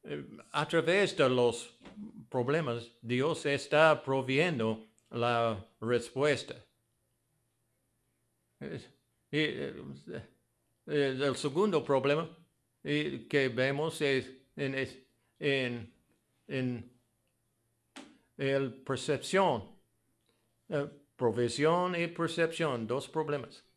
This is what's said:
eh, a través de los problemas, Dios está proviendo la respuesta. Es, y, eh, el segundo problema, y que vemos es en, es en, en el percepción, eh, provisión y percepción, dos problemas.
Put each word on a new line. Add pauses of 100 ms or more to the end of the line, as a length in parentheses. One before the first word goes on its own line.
eh, (280)
a
través
de
los (520)
problemas, (120)
Dios
está
proviendo (240)
la (160)
respuesta. (2000)
Es, (460)
y,
eh, (1120)
el
segundo
problema, (540)
y
que
vemos
es (260)
en,
es (400)
en, (540)
en (1400)
el (100)
percepción, (920)
eh, (280)
provisión
y
percepción,
dos
problemas. (120)